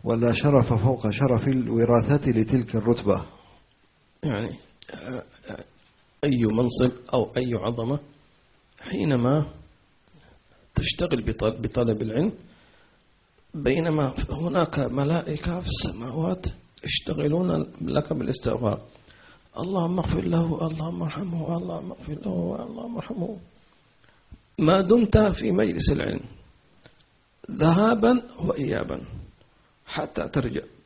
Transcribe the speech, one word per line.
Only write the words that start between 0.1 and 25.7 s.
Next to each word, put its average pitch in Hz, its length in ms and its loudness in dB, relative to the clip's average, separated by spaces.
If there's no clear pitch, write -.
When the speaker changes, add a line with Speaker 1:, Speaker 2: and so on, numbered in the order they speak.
Speaker 1:
شرف 127 420 4
فوق 110 360 2
شرف 123 380 2
الوراثة 120 840 4
لتلك 113 440 2
الرتبة. 104 460 2
Speaker 2:
يعني، 113 260 -2
آه، - 1000 -14
آه، - 60 -12
أي 123 220 2
منصب 123 460 2
أو 120 240 2
أي 123 160 -2
عظمة 117 460 -2
حينما 135 640 2
تشتغل - 460 0
بطل-، 110 400 -2
بطلب 113 400 0
العلم، 120 300 0
بينما 151 600 0
هناك 160 500 -2
ملائكة 147 800 -2
في 180 80 -8
السماوات 160 800 -4
يشتغلون 156 840 -2
لك - 320 -2
بالاستغفار، - 680 -2
اللهم 180 400 -2
اغفر - 220 -2
له، 165 460 0
اللهم 160 340 -6
ارحمه، 170 560 -4
اللهم 175 340 -8
اغفر - 340 -12
له، 180 400 -4
اللهم 233 300 -10
ارحمه، 190 420 -8
ما 180 220 4
دمت 208 360 4
في 214 340 2
مجلس 190 400 2